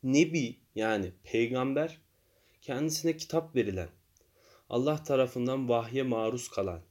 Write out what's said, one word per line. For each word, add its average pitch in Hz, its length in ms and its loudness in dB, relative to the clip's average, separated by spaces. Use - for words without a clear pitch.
Nebi 139 520 2
yani 107 360 0
peygamber 131 720 0
kendisine 156 520 -2
kitap 160 380 -4
verilen, 95 340 0
Allah 147 340 0
tarafından 131 680 0
vahye 120 340 2
maruz 117 460 -2
kalan 90 420 -4